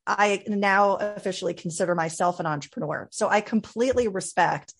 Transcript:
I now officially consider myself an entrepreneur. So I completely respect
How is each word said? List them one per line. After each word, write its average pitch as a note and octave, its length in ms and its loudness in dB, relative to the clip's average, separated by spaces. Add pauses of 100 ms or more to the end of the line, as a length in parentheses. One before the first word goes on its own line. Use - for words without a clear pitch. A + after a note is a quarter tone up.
I G3+ 400 2
now G3+ 500 4
officially F#3+ 580 -4
consider F3 400 -2
myself F3 440 0
an E3+ 80 -4
entrepreneur. D3+ 640 -6
So G#3+ 180 -2
I G#3 120 4
completely A#3 680 0
respect E3+ 720 0